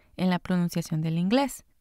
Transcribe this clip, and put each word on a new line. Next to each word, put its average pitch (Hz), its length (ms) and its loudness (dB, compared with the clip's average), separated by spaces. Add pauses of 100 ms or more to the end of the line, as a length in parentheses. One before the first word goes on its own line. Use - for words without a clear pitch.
(160)
en 185 140 2
la 180 80 2
pronunciación 170 640 -2
del 160 160 -2
inglés. 247 460 0 (160)